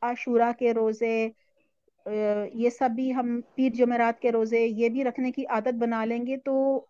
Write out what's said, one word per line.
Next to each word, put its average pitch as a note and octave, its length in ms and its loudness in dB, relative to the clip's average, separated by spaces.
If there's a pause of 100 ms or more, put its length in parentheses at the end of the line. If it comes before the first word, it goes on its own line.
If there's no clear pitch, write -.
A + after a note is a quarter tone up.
आशूरा A#3+ 500 2
के A#3 200 2
रोजे, A3+ 560 0 (760)
अ, G#3 40 -8 (440)
ये A#3 160 2
सब B3+ 220 0
भी C4 180 -2
हम A#3+ 320 -2 (140)
पीर B3+ 160 2
जुमेरात A#3 480 2
के B3 100 0
रोजे, A3+ 340 2
ये A#3 240 0
भी B3 140 -2
रखने B3+ 280 -2
की B3+ 140 -6
आदत A#3 300 -2
बना A#3 300 -2
लेंगे, A#3+ 320 -2
तो C4+ 540 0